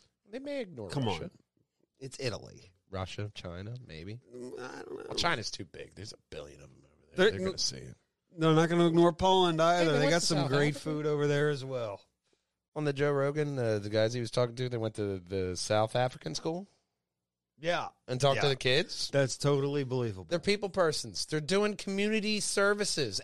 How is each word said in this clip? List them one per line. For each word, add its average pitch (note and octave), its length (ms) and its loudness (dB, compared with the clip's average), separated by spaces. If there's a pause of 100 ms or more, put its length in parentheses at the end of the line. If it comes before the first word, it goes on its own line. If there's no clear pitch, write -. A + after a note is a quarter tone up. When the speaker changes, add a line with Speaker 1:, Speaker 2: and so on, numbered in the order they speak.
(320)
Speaker 1:
They A#3+ 80 -12
may C#4 220 -8
ignore F3 280 -12
Speaker 2:
come - 160 -2
Speaker 1:
Russia. F#2+ 200 -2
Speaker 2:
on. F3+ 60 -12 (680)
It's C3+ 220 -14
Italy. F#2 500 -8 (180)
Speaker 1:
Russia, F#2+ 460 -8
China, F#2+ 400 -12 (100)
maybe. F2+ 360 -14 (120)
Speaker 2:
Mm, B2 260 -14
I B2+ 120 -12 (120)
don't - 140 -14
know. - 120 -10
Speaker 1:
Well, - 80 -8
China's C#3+ 340 -2
too G2 140 -10
big. - 300 -16
There's G2 180 -14
a - 40 -20 (120)
billion C#2+ 320 -14
of C2+ 80 -20
them C2 160 -20
over - 100 -20 (120)
there. - 80 -20 (140)
Speaker 2:
They're G3 80 -4
Speaker 1:
They're F#3 100 -4
gonna F#3+ 100 -6
see - 200 -2
it. - 180 -16 (420)
Speaker 2:
they're D#3+ 160 6
not E3 160 6
gonna E3+ 180 4
ignore E3+ 260 6
Poland F#3 480 4
either. E3+ 300 4
Speaker 1:
Hey, C#3+ 80 4
Speaker 2:
They D3 60 4
Speaker 1:
what's D3 100 4
Speaker 2:
got F3 60 4
Speaker 1:
the - 60 0
Speaker 2:
some D#3 120 2
Speaker 1:
South C#3 100 0
Speaker 2:
great C#3+ 260 2
Speaker 1:
Africa? - 40 -12
Speaker 2:
food D3+ 260 -4
over D3 220 0
there D3 220 2
as C3+ 160 -4
well. A#2 360 -6 (760)
Speaker 1:
On D#3 100 -4
the C#3+ 80 2
Joe C#3+ 180 2
Rogan, C#3+ 480 0
uh, A2 200 2
the G#2 100 -6
guys A2 240 4
he B2 80 -2
was A2+ 100 -4
talking A#2+ 240 0
to, B2+ 140 -4
they A#2+ 80 -4
went A2 180 -2
to G2+ 240 -2
the F2+ 380 -2
South G#2+ 380 2
African B2+ 400 -2
school E3+ 340 -6 (920)
Speaker 2:
Yeah. D#3 300 -2 (180)
Speaker 1:
and B2+ 140 -2
talked C3+ 180 4
to B2 80 2
Speaker 2:
Yeah. C#3 40 4
Speaker 1:
the C3+ 40 0
kids. - 560 0
Speaker 2:
That's C#3 260 2
totally C#3+ 460 0
believable. A#2 460 -2
Speaker 1:
They're F3 100 0
people G3+ 300 -2
persons. D3+ 560 0
They're D#3 160 -2
doing G3 340 0
community G#3 640 -2
services, G3 840 0